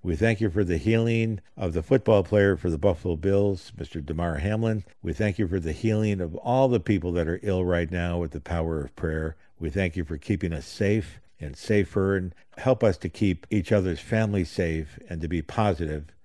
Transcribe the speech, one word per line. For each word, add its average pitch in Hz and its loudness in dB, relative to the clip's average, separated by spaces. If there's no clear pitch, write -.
We 85 0
thank 107 2
you 107 2
for 101 2
the 85 2
healing 113 2
of 87 -2
the 82 0
football 113 4
player 98 4
for 87 -4
the 80 0
Buffalo 87 0
Bills, 98 0
Mister 82 -10
Damar 80 -4
Hamlin. 107 -2
We 85 -4
thank 104 0
you 98 0
for 90 -2
the 80 -4
healing 107 0
of 82 -6
all 131 2
the 123 4
people 90 0
that 82 2
are 85 -2
ill 92 0
right 85 2
now 87 -2
with 82 -4
the 76 -8
power 82 -2
of - -10
prayer. 78 -4
We 82 -4
thank 92 0
you 87 -2
for 76 -8
keeping 85 -2
us 71 -8
safe 104 0
and 71 -10
safer, 98 2
and 92 -4
help 131 2
us 101 4
to 90 -6
keep - 0
each 104 0
other's 92 2
families 104 0
safe 80 -4
and 82 -6
to 82 -6
be 82 -2
positive 80 -2